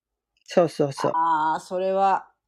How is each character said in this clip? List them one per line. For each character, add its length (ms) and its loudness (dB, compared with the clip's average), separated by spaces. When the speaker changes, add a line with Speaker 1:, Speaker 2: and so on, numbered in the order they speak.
Speaker 1:
そ 200 4
う、 40 0
そ 200 -2
う、 40 -8
そ 180 -2
う。 40 -6
Speaker 2:
あ 440 0
ー、 20 -8
そ 180 -8
れ 140 -2
は。 360 0